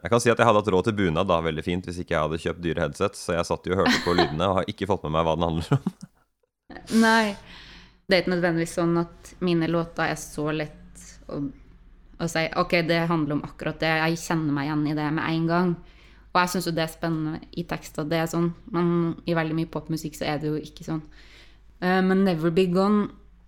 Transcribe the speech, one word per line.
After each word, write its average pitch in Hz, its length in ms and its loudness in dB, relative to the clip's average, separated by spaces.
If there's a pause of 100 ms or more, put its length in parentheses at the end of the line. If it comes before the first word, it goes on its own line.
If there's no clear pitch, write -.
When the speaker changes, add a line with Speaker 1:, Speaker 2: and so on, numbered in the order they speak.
Speaker 1:
jeg 85 80 -6
kan 117 100 6
si 120 100 4
at 110 60 2
jeg 117 100 4
hadde 104 160 6
hatt 101 80 0
råd 92 140 4
til 113 80 0
bunad 95 340 2
da, 82 140 2
veldig 80 220 -4
fint, 90 220 -4
hvis 90 140 -8
ikke 85 160 -4
jeg 78 80 2
hadde 78 160 -2
kjøpt 85 220 -6
dyre 82 180 -2
headset, 85 360 -2
så - 200 -4
jeg 85 100 0
satt - 200 -4
jo 87 80 -2
og 95 120 2
hørte - 180 2
på 87 120 2
lydene, 85 320 0
og 95 80 2
har 92 100 0
ikke 98 220 -6
fått 98 160 -2
med 76 80 -4
meg 82 140 2
hva 80 100 2
den 85 140 2
handler 82 300 0
om. - 140 -6 (380)
<laughs> - 680 -4
Speaker 2:
Nei, 220 340 4 (720)
det 196 80 4
er 175 80 6
ikke 180 120 -2
nødvendigvis 170 400 0
sånn 170 220 2
at - 360 -6 (100)
mine 170 240 2
låter 165 400 -2
er 156 80 -2
så - 300 -8 (100)
lett - 460 -10 (260)
å, 147 140 -6 (800)
å 170 80 0
si, 160 160 -2 (100)
«Ok, 175 220 2 (100)
det 170 220 2
handler 151 260 0
om 143 80 -2
akkurat - 360 -8
det, 160 120 0
jeg 160 280 0
kjenner 156 360 0
meg 143 140 -2
igjen 151 180 0
i 143 80 -2
det 151 160 -2
med 156 180 -2
en 160 180 0
gang.» 175 260 2 (580)
Og 185 80 0
jeg 180 140 4
synes 180 160 -2
jo - 20 0
det 160 140 0
er - 80 -2
spennende 160 480 -4 (180)
i 170 80 -6
tekster, - 400 -8
det 165 140 0
er 165 100 0
sånn, 170 220 0 (180)
men 170 460 2 (100)
i 170 80 2
veldig 160 220 0
mye 160 100 0
popmusikk 156 480 -6
så - 160 -4
er 147 80 -2
det 151 80 -4
jo 151 80 -2
ikke - 300 -10
sånn. 160 160 -4 (800)
Eh, 185 200 4
men 190 220 4
Never 170 320 2
Be 185 160 4
Gone 202 380 2 (380)